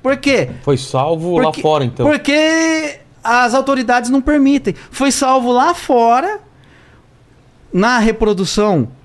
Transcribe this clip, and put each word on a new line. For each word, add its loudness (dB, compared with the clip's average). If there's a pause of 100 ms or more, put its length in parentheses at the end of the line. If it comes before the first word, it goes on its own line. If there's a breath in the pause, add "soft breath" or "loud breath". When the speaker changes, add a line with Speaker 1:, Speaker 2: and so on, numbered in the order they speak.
Speaker 1:
Por 0
quê? 0 (140)
Speaker 2:
Foi 0
salvo -2
lá 2
Speaker 1:
Porque -4
Speaker 2:
fora, 0
então. -2
Speaker 1:
Porque 0 (240)
as 2
autoridades 0
não 2
permitem. 0 (160 loud breath)
Foi 0
salvo 0
lá 2
fora, 0 (1300 soft breath)
na 2
reprodução 0 (180)